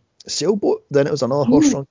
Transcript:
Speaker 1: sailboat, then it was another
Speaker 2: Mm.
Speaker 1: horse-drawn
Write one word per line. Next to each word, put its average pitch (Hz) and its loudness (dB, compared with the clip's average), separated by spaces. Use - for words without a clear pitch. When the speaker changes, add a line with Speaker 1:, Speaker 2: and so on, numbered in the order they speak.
Speaker 1:
sailboat, - -4
then 139 2
it 156 -4
was 139 -2
another 135 -2
Speaker 2:
Mm. - -4
Speaker 1:
horse-drawn 254 2